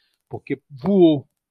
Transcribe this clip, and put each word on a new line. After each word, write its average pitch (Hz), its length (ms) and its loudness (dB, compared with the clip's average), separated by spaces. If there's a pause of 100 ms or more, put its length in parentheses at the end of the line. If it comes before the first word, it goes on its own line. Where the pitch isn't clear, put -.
(280)
porque - 300 -12 (100)
voou, 156 580 0 (240)